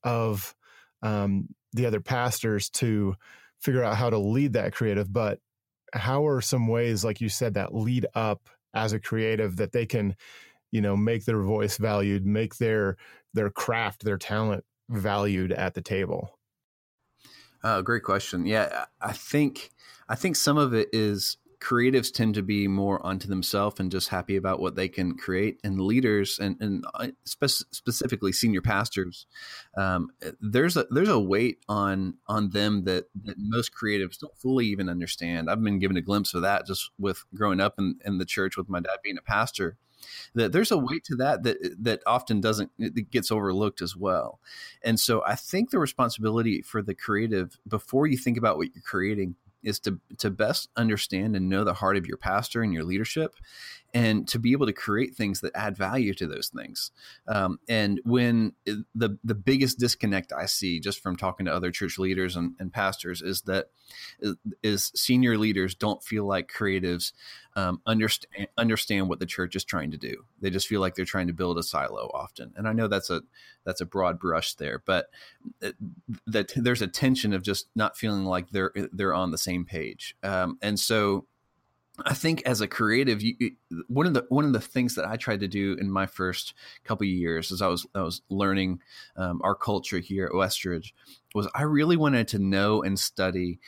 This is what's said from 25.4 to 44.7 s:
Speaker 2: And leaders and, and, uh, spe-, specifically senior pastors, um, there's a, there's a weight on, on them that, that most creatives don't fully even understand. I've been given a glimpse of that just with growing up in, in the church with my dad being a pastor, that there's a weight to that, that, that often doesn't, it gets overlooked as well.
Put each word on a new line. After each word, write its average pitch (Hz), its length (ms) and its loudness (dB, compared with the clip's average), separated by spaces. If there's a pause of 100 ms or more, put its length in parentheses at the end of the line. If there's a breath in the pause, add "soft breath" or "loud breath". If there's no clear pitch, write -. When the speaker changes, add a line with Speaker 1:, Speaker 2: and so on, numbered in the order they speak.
Speaker 2:
And 95 180 0
leaders 107 560 4
and, 98 240 -2
and, 98 320 -2
uh, - 140 -6 (160)
spe-, - 480 0
specifically 117 600 -2
senior 101 300 2
pastors, 98 640 0 (500 loud breath)
um, 92 340 2 (300)
there's 131 380 2
a, - 140 2
there's 175 180 4
a 139 100 4
weight 104 480 2
on, 98 480 0 (120)
on 104 240 0
them 101 320 2
that, 92 220 0 (180)
that 104 160 -10
most 110 340 -2
creatives 101 460 -2
don't - 180 -18
fully 127 300 2
even 98 220 0
understand. 85 600 -2
I've 110 140 2
been 101 160 2
given 95 180 2
a 85 40 0
glimpse 101 340 0
of 87 80 0
that 98 240 2
just - 320 -6
with 98 240 -2 (100)
growing 98 260 2
up 101 200 2
in, 95 260 0
in 98 140 0
the 90 60 -2
church 95 320 -2
with 95 120 -6
my 90 100 -2
dad 95 240 -4
being 98 140 -6
a - 60 -14
pastor, 101 540 0 (580 loud breath)
that 110 160 2
there's 202 200 4
a 190 60 4
weight 135 280 -2
to 135 100 -4
that, 135 280 2
that, 117 140 2 (220)
that 113 260 0
often 110 360 2
doesn't, 104 360 0
it 110 320 -4
gets 113 220 0
overlooked 101 500 0
as 90 140 -6
well. 87 440 -2 (440 loud breath)